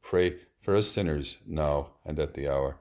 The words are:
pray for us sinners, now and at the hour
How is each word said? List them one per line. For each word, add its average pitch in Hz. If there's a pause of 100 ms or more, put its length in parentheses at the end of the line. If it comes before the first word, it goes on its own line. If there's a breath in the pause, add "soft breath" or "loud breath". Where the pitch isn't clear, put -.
pray 90 (220)
for 101
us 107
sinners, 76
now 73 (100)
and 78
at 71
the 71
hour 69